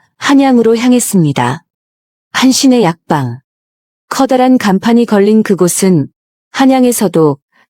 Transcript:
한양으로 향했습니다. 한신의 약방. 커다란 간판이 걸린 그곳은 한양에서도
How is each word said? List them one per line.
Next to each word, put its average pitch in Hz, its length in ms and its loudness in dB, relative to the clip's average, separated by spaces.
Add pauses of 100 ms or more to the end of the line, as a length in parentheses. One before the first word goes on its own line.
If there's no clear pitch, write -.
(160)
한양으로 254 600 2
향했습니다. 165 880 -2 (680)
한신의 254 500 0
약방. 143 580 -4 (680)
커다란 254 500 0
간판이 226 480 0
걸린 214 360 2
그곳은 180 680 0 (420)
한양에서도 220 880 0 (320)